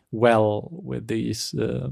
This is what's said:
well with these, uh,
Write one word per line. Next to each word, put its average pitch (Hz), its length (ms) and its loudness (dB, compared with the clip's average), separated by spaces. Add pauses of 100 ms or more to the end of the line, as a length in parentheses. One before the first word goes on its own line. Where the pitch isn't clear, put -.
(100)
well 107 640 4
with 127 360 -8
these, 113 460 -4
uh, 127 380 -2